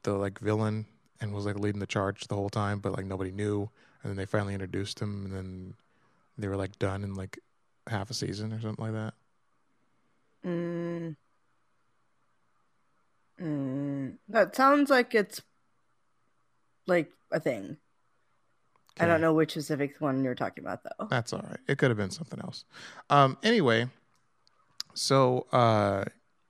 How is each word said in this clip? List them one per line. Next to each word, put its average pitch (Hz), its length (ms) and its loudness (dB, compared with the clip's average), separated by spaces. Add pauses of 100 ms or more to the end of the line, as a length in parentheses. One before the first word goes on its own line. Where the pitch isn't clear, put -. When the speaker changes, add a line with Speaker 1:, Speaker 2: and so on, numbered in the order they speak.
Speaker 1:
the, 104 100 0
like, 98 260 -2
villain 107 460 0 (340)
and 104 140 -4
was, 101 140 -4
like, 101 120 -2
leading 101 220 0
the 98 60 -4
charge 101 420 -2
the 104 60 -4
whole 101 160 -2
time, 104 280 0
but, 95 140 -4
like, 95 140 -6
nobody 95 260 -4
knew. 104 380 -2 (320)
And 101 80 -8
then 98 80 -6
they 95 80 -4
finally 101 260 -2
introduced 98 480 -6
him, 101 240 -6
and 95 100 -8
then 92 400 -10 (640)
they 104 120 -4
were, 98 100 -2
like, 98 200 -6
done 98 240 -2
in, 98 120 -6
like, 95 240 -10 (480)
half 101 240 -4
a - 40 -6
season 104 380 -4
or 110 80 -6
something 110 240 -6
like 113 80 -4
that. 110 220 -6 (1300)
Speaker 2:
Mm. 170 720 -4 (2250)
Mm. 139 800 -4 (100)
That 196 260 2
sounds 277 360 6
like 247 240 4
it's, 208 260 0 (1500)
like, 175 240 2 (220)
a 160 80 0
thing. 117 360 -4 (1200)
I 175 40 2
Speaker 1:
Okay. 170 100 6
Speaker 2:
don't 160 80 6
know 160 140 4
which 156 160 4
specific 143 500 -4
one 135 240 0
you're 123 120 -2
talking - 280 -6
about, - 200 -8
though. - 240 -10
Speaker 1:
That's 117 240 -2
all 92 100 -4
right. - 240 -12
It 143 100 2
could 135 140 4
have 110 80 2
been 101 140 -2
something - 280 -12
else. - 240 -12 (460)
Um, 139 320 6
anyway, 127 460 4 (1080)
so, 127 580 4
uh, 104 520 4 (460)